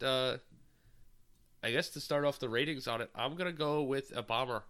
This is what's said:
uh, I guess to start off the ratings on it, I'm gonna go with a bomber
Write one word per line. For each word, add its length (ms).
uh, 340
I 80
guess 200
to 100
start 240
off 140
the 100
ratings 380
on 140
it, 140
I'm 200
gonna 180
go 300
with 320
a 80
bomber 460